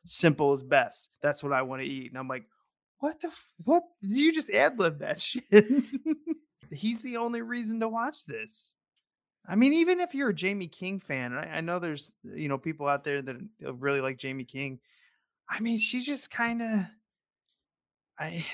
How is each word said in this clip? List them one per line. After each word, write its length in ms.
Simple 480
is 80
best. 480
That's 180
what 120
I 100
wanna 220
eat." 260
And 80
I'm 80
like, 160
"What 220
the 80
f-, 180
what? 180
Did 160
you 120
just 200
ad-lib 480
that 220
<laughs> 0
shit?" 440
He's 300
the 160
only 240
reason 380
to 100
watch 380
this. 480
I 80
mean, 180
even 260
if 140
you're 160
a 60
Jamie 320
King 320
fan, 340
and 60
I, 180
I 40
know 180
there's, 340
you 240
know, 120
people 280
out 160
there 200
that 140
really 380
like 180
Jamie 260
King. 340
I 120
mean, 180
she 220
just 280
kinda, 640
I, 340